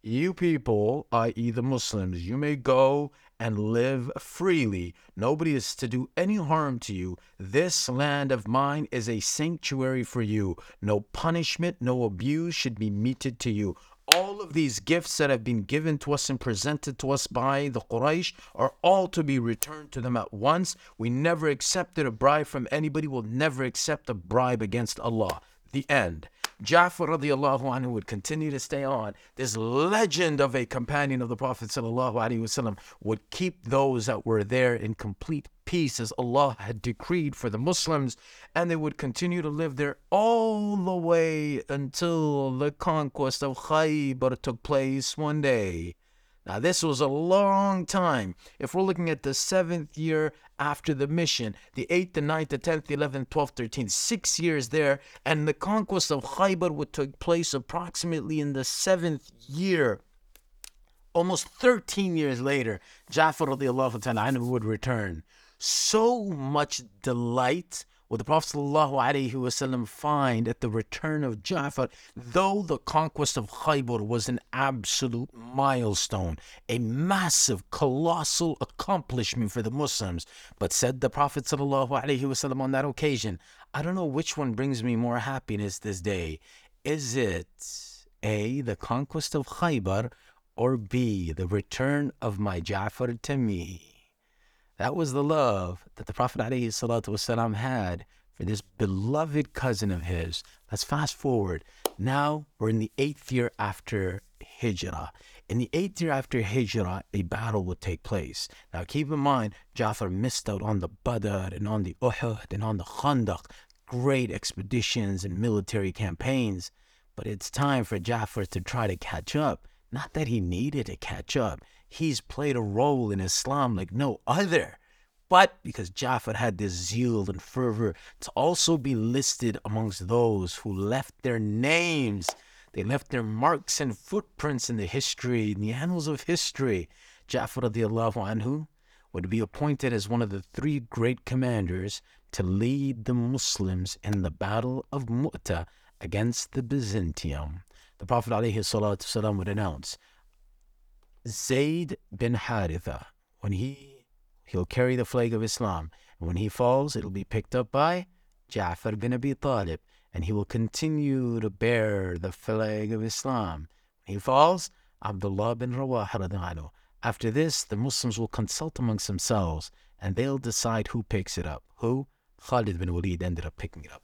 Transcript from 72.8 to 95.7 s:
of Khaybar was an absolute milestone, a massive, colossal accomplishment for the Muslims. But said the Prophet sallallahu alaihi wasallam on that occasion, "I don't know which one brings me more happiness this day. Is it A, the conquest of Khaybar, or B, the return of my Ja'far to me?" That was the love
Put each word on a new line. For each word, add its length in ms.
of 120
Khaybar 560
was 240
an 120
absolute 800
milestone, 1040
a 120
massive, 880
colossal 920
accomplishment 920
for 100
the 80
Muslims. 560
But 140
said 280
the 100
Prophet 340
sallallahu 460
alaihi 200
wasallam 380
on 120
that 120
occasion, 540
"I 100
don't 120
know 120
which 300
one 180
brings 280
me 140
more 240
happiness 580
this 220
day. 400
Is 320
it 920
A, 360
the 140
conquest 600
of 100
Khaybar, 640
or 200
B, 560
the 140
return 640
of 200
my 200
Ja'far 600
to 140
me?" 500
That 200
was 160
the 100
love 640